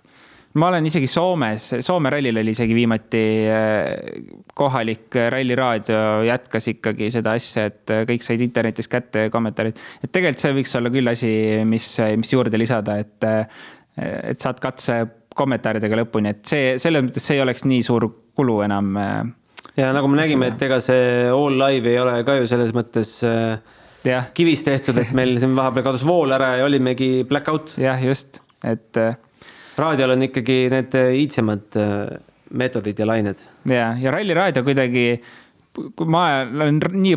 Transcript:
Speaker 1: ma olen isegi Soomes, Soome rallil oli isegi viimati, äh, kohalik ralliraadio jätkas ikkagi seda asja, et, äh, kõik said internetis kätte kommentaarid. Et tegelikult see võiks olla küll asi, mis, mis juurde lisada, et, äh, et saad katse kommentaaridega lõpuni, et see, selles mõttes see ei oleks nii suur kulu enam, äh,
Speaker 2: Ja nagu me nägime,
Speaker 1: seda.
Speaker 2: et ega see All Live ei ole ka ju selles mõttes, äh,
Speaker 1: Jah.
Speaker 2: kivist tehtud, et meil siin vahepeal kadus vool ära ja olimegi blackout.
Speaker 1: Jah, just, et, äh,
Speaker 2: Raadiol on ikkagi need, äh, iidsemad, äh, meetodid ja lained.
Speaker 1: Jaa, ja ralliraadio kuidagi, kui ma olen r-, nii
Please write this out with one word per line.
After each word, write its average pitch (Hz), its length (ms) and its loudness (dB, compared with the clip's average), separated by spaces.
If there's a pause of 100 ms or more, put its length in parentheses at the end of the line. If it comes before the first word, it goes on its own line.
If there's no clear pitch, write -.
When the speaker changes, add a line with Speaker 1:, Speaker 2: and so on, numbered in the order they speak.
(600)
Speaker 1:
ma 165 80 2
olen 175 160 0
isegi 156 240 0
Soomes, 143 600 -2 (100)
Soome 156 320 0
rallil 135 300 0
oli 110 100 0
isegi 113 240 0
viimati, 113 460 0 (260)
äh, 107 840 -2 (200)
kohalik 123 600 -2 (160)
ralliraadio 123 680 0 (260)
jätkas 117 460 -2
ikkagi 110 360 -4
seda 113 300 0
asja, 107 320 -4
et, - 160 -20
äh, 110 160 0
kõik 120 220 -2
said 117 180 -2
internetis 113 480 -2
kätte 110 400 -2
kommentaarid. 110 480 -4 (240)
Et - 80 -10
tegelikult 180 320 0
see 147 140 0
võiks 135 180 -4
olla 120 160 -2
küll 131 160 2
asi, 117 240 0 (320)
mis, 110 240 0 (320)
mis 113 140 -2
juurde 117 260 2
lisada, 107 400 0
et, - 240 -8
äh, 110 240 0 (480)
et - 480 -8
saad 127 160 -4
katse 127 400 -4 (400)
kommentaaridega 110 640 0
lõpuni, 107 320 -2
et - 160 -18
see, 131 320 0
selles 156 240 2
mõttes - 160 -6
see 143 160 2
ei 135 60 2
oleks 123 180 -2
nii 127 240 2
suur 117 220 2 (260)
kulu 120 320 2
enam, 101 300 -2
äh, 104 260 -4 (560)
Speaker 2:
Ja 131 160 2
nagu 139 160 2
me 143 80 4
nägime, 139 300 0
Speaker 1:
seda. 113 80 -4
Speaker 2:
et 131 100 -4
ega 131 160 2
see 123 480 2
All 139 300 2
Live 131 320 2
ei 123 80 2
ole 123 160 2 (100)
ka 139 140 2
ju 117 100 0
selles 120 240 2
mõttes, 113 380 -2 (100)
äh, 113 360 0 (440)
Speaker 1:
Jah. 127 320 0
Speaker 2:
kivist 165 320 2
tehtud, 135 320 0
et 120 160 -2
meil 127 240 2
siin 131 160 2
vahepeal 131 300 0
kadus 131 180 0
vool 156 320 2
ära 131 240 0
ja 131 80 2
olimegi 127 640 2
blackout. 151 500 -2
Speaker 1:
Jah, 131 240 0
just, - 380 -2 (220)
et, - 340 -4
äh, 113 180 2 (600)
Speaker 2:
Raadiol 139 400 2
on 131 100 2
ikkagi 131 300 0 (120)
need, 131 300 0
äh, 127 220 4
iidsemad, 110 480 0 (100)
äh, 101 380 -2 (340)
meetodid 117 480 -2
ja 107 80 0
lained. 107 320 0 (260)
Speaker 1:
Jaa, 120 360 0
ja 131 100 0
ralliraadio 175 560 0
kuidagi, 127 380 2 (680)
kui 160 400 -6
ma 175 140 4 (180)
olen 147 400 0
r-, 170 80 -2
nii 190 260 2